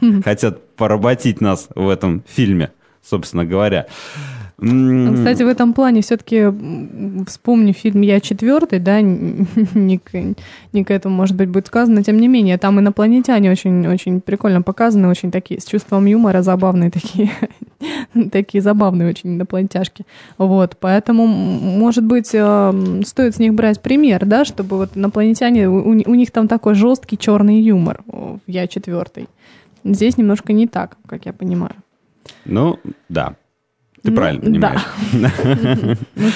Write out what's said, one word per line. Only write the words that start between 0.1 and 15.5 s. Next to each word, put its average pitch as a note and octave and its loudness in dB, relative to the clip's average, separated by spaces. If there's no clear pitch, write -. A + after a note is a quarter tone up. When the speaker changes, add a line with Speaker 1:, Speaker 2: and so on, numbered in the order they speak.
Speaker 2:
хотят G#2 -4
поработить A2 0
нас F#2+ -2
в F#2+ -2
этом F2+ -2
фильме, F#2+ -2
собственно F2 -6
говоря. F#2 -2
М. B2+ 2
Speaker 1:
Кстати, A#3+ 0
в - 2
этом A#3+ 2
плане B3 2
все-таки, A3+ -4
м, G3 -4
вспомню A3+ 2
фильм G3+ 0
«Я G3+ 4
четвертый», A#3 0
да, G3 2
н-, F#3 0
<laughs> F#3 0
не F#3+ 2
к, - -12
не G3+ 0
к - -6
этому, F#3+ -2
может F#3+ 0
быть, F#3+ 0
будет G3 -2
сказано, A#3 2
но G3+ 2
тем G#3+ 2
не A#3 4
менее, G#3 2
там G3+ 2
инопланетяне G#3+ 2
очень, F3+ 0
очень F3+ -2
прикольно G3 0
показаны, G3+ 2
очень F3+ 0
такие, - -6